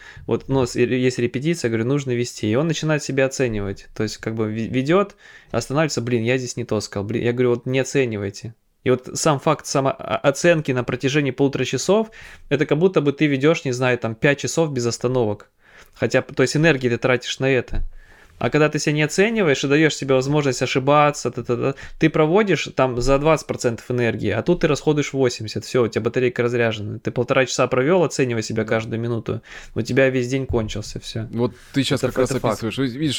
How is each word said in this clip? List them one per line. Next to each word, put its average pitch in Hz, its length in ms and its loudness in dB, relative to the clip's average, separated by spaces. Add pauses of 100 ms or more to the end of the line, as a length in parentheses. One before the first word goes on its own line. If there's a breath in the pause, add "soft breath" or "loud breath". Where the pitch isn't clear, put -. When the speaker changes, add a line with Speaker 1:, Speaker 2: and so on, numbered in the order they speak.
(260 loud breath)
Speaker 1:
вот, - 220 -2
ну, 135 160 2
с-, - 120 -4
есть 123 420 2
репетиция, 123 500 -2
говорю, 113 160 0
нужно 135 280 -2
вести, 120 380 -2
и 110 40 2
он 151 120 2
начинает 156 360 -2
себя 135 240 0
оценивать. 107 680 -4
То 110 100 -2
есть, 107 120 -6
как 113 180 -6
бы, 110 160 -2
ве-, 113 180 -4
ведёт, 160 480 0 (340 loud breath)
останавливается, 135 500 -2
«Блин, 120 240 0
я 127 140 2
здесь 123 180 -8
не 120 80 -6
то 107 160 -2
сказал, 101 240 -6
блин». 113 200 -4
Я 120 100 2
говорю, 123 160 2
«Вот 120 160 -2
не 131 140 0
оценивайте». 117 760 -4 (300)
И 123 60 2
вот 123 240 0
сам 147 240 2
факт - 280 0
само-, 135 240 0
о-, - 260 -4 (120)
оценки 156 440 2
на 127 100 0
протяжении 135 500 -2
полутора 135 340 0
часов, 208 440 0 (380 loud breath)
это 147 160 2
как 147 140 2
будто 180 240 4
бы 143 100 2
ты 151 140 2
ведёшь, 143 400 2
не 127 60 -2
знаю, 123 260 0
там, 113 160 -4
пять 143 240 2
часов 151 340 -2
без 123 140 -2
остановок. 117 640 -2 (420 soft breath)
Хотя, 120 300 0
то - 200 -2
есть 127 140 2
энергии 143 320 4
ты 117 80 2
тратишь 123 420 0
на 135 120 2
это. - 320 0 (580 soft breath)
А 127 100 0
когда 151 180 4
ты 151 100 -2
себя 147 160 0
не 151 80 2
оцениваешь 190 600 2
и - 20 0
даёшь 147 300 4
себе 135 180 0
возможность 139 480 2
ошибаться, 143 680 2
та-та-та, 123 420 -2 (240 loud breath)
ты 160 100 4
проводишь 165 680 2
там 127 240 2
за 139 180 4
двадцать 147 300 2
процентов 117 420 -4
энергии, 110 400 0
а 110 120 -2
тут 175 180 0
ты 170 80 2
расходуешь 147 440 0
восемьдесят. 120 520 -2
Всё, 127 180 0
у 110 60 2
тебя 107 140 -4
батарейка 123 420 0
разряжена. 110 560 -2
Ты 139 100 -6
полтора 131 360 0
часа 127 200 0
провёл, 147 380 2
оценивая 123 380 0
себя 110 200 -2
Speaker 2:
Да. 107 60 -6
Speaker 1:
каждую 113 320 -2
минуту, 117 420 -4 (320 loud breath)
у 113 80 0
тебя 127 260 2
весь 127 200 0
день 135 180 -2
кончился, 107 540 -4
всё. - 320 -8
Speaker 2:
Вот 117 200 0 (200)
ты 139 100 0
щас 131 220 -2
Speaker 1:
Это 120 80 -2
Speaker 2:
как - 20 -12
Speaker 1:
ф-, - 60 -2
Speaker 2:
раз 127 100 2
Speaker 1:
это 131 100 -2
факт. 110 220 -2
Speaker 2:
описываешь. 110 160 -4 (140)
Ви-, 123 60 -10
видишь, 147 200 -2